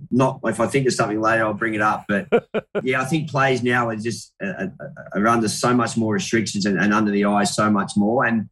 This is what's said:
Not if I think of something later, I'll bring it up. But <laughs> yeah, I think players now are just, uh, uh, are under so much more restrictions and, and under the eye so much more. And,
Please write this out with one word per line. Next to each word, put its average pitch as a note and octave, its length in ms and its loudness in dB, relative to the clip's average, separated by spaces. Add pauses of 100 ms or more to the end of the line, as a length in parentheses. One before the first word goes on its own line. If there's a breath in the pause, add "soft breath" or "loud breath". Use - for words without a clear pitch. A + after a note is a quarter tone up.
Not B2 360 2
if A2+ 160 -2
I - 40 2
think C3+ 220 0
of A2 60 2
something G#2+ 260 -2
later, A2+ 240 2
I'll G#2+ 100 0
bring A2 200 -4
it G#2+ 80 -2
up. G#2+ 260 0
But G2 220 -2 (280)
<laughs> - 260 -6
yeah, C3 180 0
I - 40 -2
think D#3+ 240 -2
players C3+ 320 0
now B2 280 2
are A2 80 -4
just, A2 440 -8
uh, G2 60 -6
uh, F#2+ 200 -6 (460)
are G2+ 140 2
under A2+ 220 2
so A#2+ 240 0
much A#2 240 0
more A2 160 0
restrictions G2+ 520 -2
and, G2 140 2
and G#2 140 2
under G#2+ 180 2
the G2+ 140 2
eye G2+ 180 2
so G#2+ 260 2
much G2+ 280 0
more. A2 280 2
And, A2+ 260 0